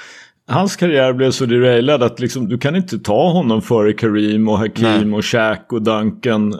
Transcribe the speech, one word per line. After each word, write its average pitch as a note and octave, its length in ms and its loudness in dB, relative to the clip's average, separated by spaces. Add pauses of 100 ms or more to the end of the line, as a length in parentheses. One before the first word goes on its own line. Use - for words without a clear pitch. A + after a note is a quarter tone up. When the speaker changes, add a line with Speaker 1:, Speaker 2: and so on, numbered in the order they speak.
(480)
Speaker 1:
hans F3+ 280 -2
karriär C#3 360 2
blev B2+ 180 2
så C3 160 -2
derailad B2 560 2
att, A#2 180 -2
liksom, B2 280 -4
du A#2+ 100 -4
kan C#3+ 180 -2
inte F3+ 220 -4
ta A#2 300 0
honom C3 340 0
före G#2+ 300 2
Kareem G#2+ 560 0
och G#2+ 100 0
Hakeem G#2+ 520 0
Speaker 2:
Nej. G#2 80 -2
Speaker 1:
och G#2 60 -4
Shaq A2 480 -2
och A2+ 100 -4
Duncan. G#2+ 760 0